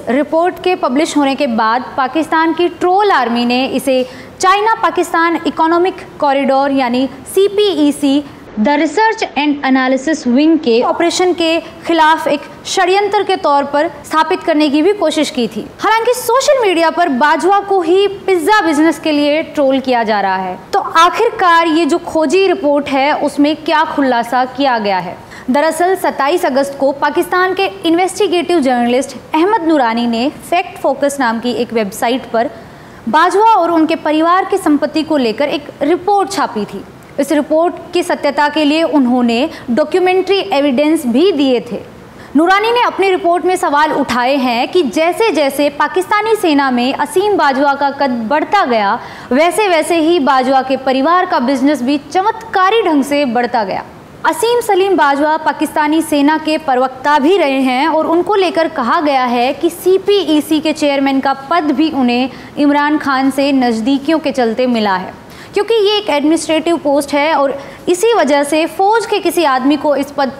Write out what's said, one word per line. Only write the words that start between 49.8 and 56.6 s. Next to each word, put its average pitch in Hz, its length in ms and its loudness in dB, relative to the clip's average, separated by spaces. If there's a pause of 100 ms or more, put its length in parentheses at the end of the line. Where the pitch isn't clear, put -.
ही 339 200 2
बाजवा 262 420 2
के 262 160 -2
परिवार 277 480 0
का 359 140 -2
business 269 420 0
भी 277 160 0 (140)
चमत्कारी 403 680 0
ढंग 311 220 2
से 285 220 0
बढ़ता 240 380 -2
गया। - 200 -6 (420)
असीम 440 360 0
सलीम 392 360 2
बाजवा 294 420 2
पाकिस्तानी 311 640 -2
सेना 302 340 2
के 311 220 -2
प्रवक्ता 262 600 0